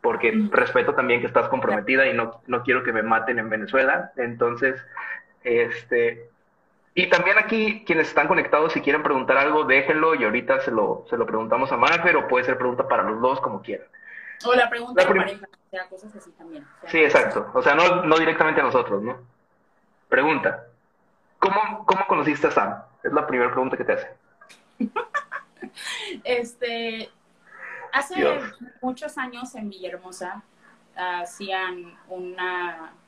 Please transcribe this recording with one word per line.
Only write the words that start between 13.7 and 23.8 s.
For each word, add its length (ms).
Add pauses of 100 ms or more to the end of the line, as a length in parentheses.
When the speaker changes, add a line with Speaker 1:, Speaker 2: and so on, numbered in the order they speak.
Speaker 2:
O 120
la 160
pregunta 320
Speaker 1:
La 40
Speaker 2:
de 60
Speaker 1:
prim- 100
Speaker 2:
pareja, 220
o 240
sea, 180
cosas 280
así 160
también. 320 (140)
O 40
sea, 80
Speaker 1:
Sí, 140
exacto. 500
O 80
sea, 140
no, 300
no 120
directamente 420
a 40
nosotros, 400
¿no? 160 (880)
Pregunta. 560 (720)
¿Cómo, 500
cómo 180
conociste 400
a 60
Sam? 320 (200)
Es 80
la 140
primera 240
pregunta 260
que 80